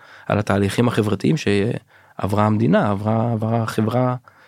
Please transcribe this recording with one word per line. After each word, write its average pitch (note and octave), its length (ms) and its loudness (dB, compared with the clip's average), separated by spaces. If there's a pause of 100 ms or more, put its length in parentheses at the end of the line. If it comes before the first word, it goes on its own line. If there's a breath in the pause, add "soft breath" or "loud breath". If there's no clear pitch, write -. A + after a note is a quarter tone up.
(260 loud breath)
על - 120 2
התהליכים G2+ 500 0
החברתיים G#2+ 480 0
שעברה G#2 1120 -2
המדינה, A#2+ 440 2
עברה, A2 420 0
עברה A2+ 300 -2
החברה A#2 520 -2 (340 soft breath)